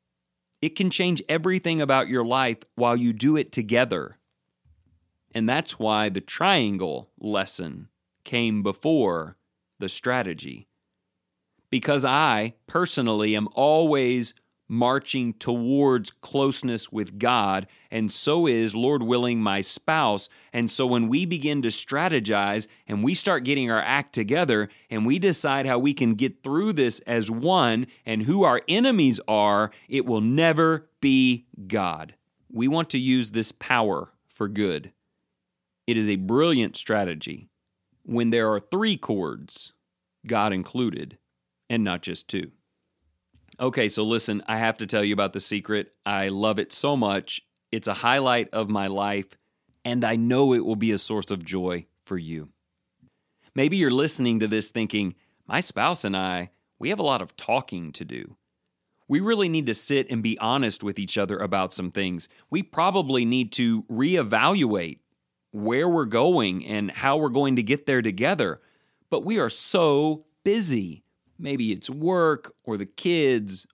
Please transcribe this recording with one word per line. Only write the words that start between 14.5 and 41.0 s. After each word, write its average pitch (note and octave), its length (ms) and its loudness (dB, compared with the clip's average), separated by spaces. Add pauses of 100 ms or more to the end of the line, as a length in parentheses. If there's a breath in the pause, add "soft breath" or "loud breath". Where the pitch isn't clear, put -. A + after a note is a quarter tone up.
marching B2 640 0
towards B2 800 2
closeness C3+ 800 -2
with G2+ 260 -6
God, G2+ 500 0 (220 soft breath)
and A2 220 -2
so D#3+ 360 2
is, A2+ 280 2
Lord B2+ 260 2
willing, A#2+ 380 0
my G2 220 0
spouse. B2+ 640 0 (240 soft breath)
And A#2 180 -2
so - 160 -2
when A#2+ 220 2
we D3+ 180 0
begin D3 360 -2
to A#2 80 0
strategize G#2+ 960 -2 (180 soft breath)
and G#2 160 -4
we C#3 120 2
start D3 320 0
getting C3 260 0
our A2 100 2
act C#3 320 -2
together A2+ 540 2 (220 soft breath)
and A2 160 -2
we C3+ 140 2
decide C#3+ 460 0
how B2+ 140 2
we C#3+ 140 2
can A#2 220 2
get B2+ 280 -2
through F3+ 300 0
this B2+ 280 2
as A2+ 300 -2
one B2 560 2 (180 loud breath)
and A2 180 -2
who F#3 200 2
our B2 240 4
enemies F#3 580 4
are, G#2 460 2 (160 loud breath)
it C3+ 180 -2
will A#2 140 0
never D#3+ 680 2 (100)
be C3 460 4 (220)
God. F2 480 -4 (360)
We A#2 160 0
want D#3+ 220 0
to C3+ 100 -2
use B2+ 320 0
this A2 220 -4
power G#2+ 580 0 (140)
for G#2 240 -6
good. G2 420 -2 (920)
It A#2 100 0
is G#2+ 140 0
a G2 80 0
brilliant B2 580 0
strategy F2+ 720 -4 (560)
when A#2 280 0
there A2+ 200 2
are G#2 80 0
three G3 380 -2
chords, D#2 760 -8 (540)
God G#2+ 260 0
included, F#2+ 640 -4 (520)